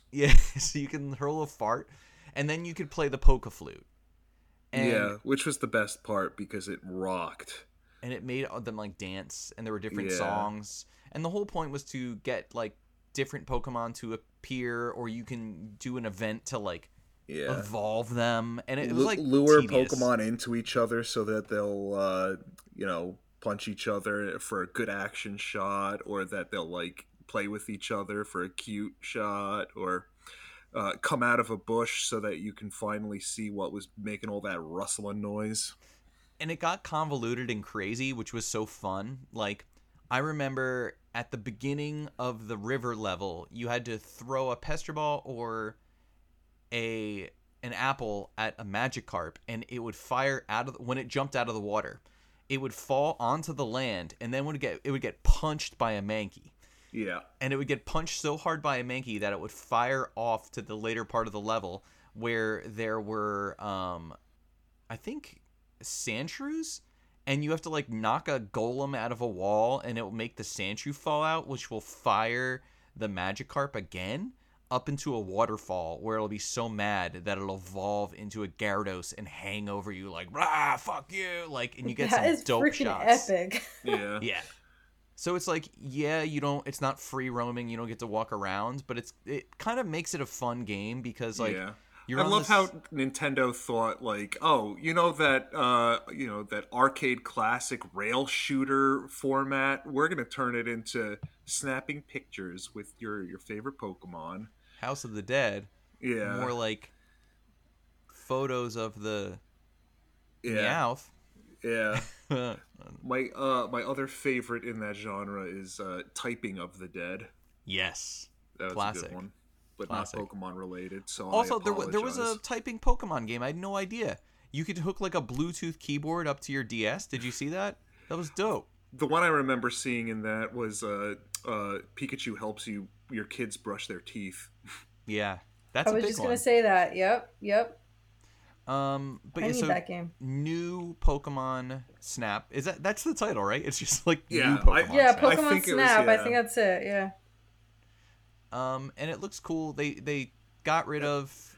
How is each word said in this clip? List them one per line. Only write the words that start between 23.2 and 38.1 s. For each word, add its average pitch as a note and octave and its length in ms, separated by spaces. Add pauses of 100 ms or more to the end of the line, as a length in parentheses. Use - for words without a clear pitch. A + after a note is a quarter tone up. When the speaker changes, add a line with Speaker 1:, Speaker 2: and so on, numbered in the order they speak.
Speaker 2:
punch G#2 280
each G2+ 180
other G2+ 540
for G2 220
a F2 40
good A2+ 240
action G2+ 460
shot, G2 680
or G2 200
that F2+ 260
they'll, F2 180
like, F2 380 (220)
play G2+ 180
with G#2 240
each G2+ 220
other G#2 320
for - 180
a F#2+ 60
cute G#2 520
shot, G2+ 760
or, F#2 320 (640)
uh, G2+ 260
come C3 220
out A#2+ 160
of A2+ 120
a A2+ 60
bush A2+ 500
so A2+ 120
that G2+ 200
you G2+ 140
can G#2+ 160
finally G#2 520
see G#2+ 280
what G2 240
was G2+ 140 (100)
making G#2+ 320
all G#2 120
that F#2+ 200
rustling G2 600
noise. G#2+ 540 (640)
Speaker 1:
And D#3 100
it D3+ 80
got E3+ 240
convoluted B2+ 640
and G#2+ 140
crazy, A#2 500